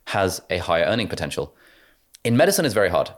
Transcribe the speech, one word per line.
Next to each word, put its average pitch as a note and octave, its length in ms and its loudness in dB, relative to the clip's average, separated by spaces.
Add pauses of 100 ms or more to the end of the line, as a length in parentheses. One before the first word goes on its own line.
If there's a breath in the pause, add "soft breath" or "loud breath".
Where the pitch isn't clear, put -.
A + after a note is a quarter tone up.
has G2 440 -2
a F#2 80 -2
higher E2+ 260 0
earning G#2 220 0
potential? C#2+ 480 -8 (680 soft breath)
In A#2 120 2
medicine, F3+ 280 4
it's A#2 100 -2
very G2+ 160 2
hard D2 280 0